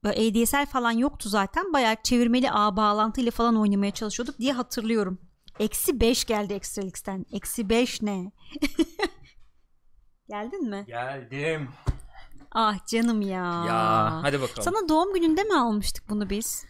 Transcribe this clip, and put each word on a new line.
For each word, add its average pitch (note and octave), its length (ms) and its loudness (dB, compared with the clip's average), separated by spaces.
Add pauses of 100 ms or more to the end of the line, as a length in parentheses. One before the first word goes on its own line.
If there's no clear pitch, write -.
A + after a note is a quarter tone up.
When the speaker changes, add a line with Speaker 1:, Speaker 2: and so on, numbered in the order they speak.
Speaker 1:
böyle G3+ 160 0 (100)
A G3+ 40 -2
D A#3 120 4
S C#4 120 2
L C#4+ 80 2
falan A#3+ 260 0
yoktu A#3 380 0
zaten. A3 440 0
Bayağı A#3 300 4
çevirmeli A#3+ 480 4
ağ G#3 260 2
bağlantıyla G#3+ 540 2
falan A#3 260 4
oynamaya G3+ 340 4
çalışıyorduk A3+ 480 -6
diye C4 140 0
hatırlıyorum. A3 680 -2 (380)
Eksi G#3+ 400 -2
beş A3+ 260 4
geldi G#3 280 -2
Extra G3+ 280 -8
X'ten. F#3+ 500 -8
Eksi G3+ 380 -6
beş A#3 320 2
ne? G3+ 300 -4 (300)
<laughs> - 1700 -6
Geldin A#3 400 -6
mi? G3+ 180 -8
Speaker 2:
Geldim. C3+ 800 -6 (840)
Speaker 1:
Ah G#3+ 360 0
canım A3+ 340 2
ya. F3+ 460 -2
Speaker 2:
Ya, A2 560 2
hadi C#3 180 0
bakalım. A#2+ 220 -6
Speaker 1:
Sana F4+ 260 0
doğum E4+ 240 4
gününde E4+ 300 2
mi G#4 120 2
almıştık A3+ 540 0
bunu G#3 200 -4
biz? - 400 -6